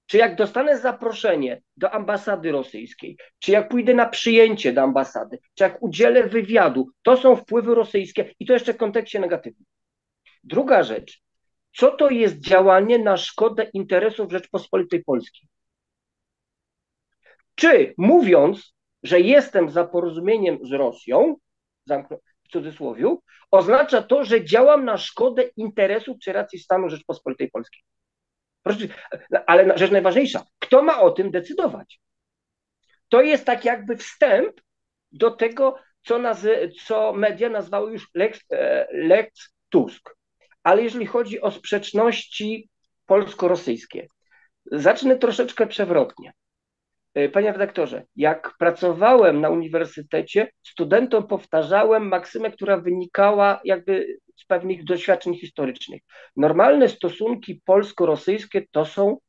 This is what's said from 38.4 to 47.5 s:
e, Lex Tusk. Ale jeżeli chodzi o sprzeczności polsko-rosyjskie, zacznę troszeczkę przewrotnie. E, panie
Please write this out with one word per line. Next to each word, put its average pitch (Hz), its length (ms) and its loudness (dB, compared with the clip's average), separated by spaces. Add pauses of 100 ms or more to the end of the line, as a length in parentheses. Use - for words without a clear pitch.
e, - 420 -2
Lex 175 640 -2 (140)
Tusk. - 480 -2 (460)
Ale 196 200 4
jeżeli 233 240 -6
chodzi 233 340 -6
o 208 100 -4
sprzeczności 214 1160 -4 (380)
polsko-rosyjskie, - 1000 -2 (680)
zacznę 220 440 2
troszeczkę 233 500 -2
przewrotnie. 175 640 -4 (800)
E, 143 140 -2
panie 202 240 -2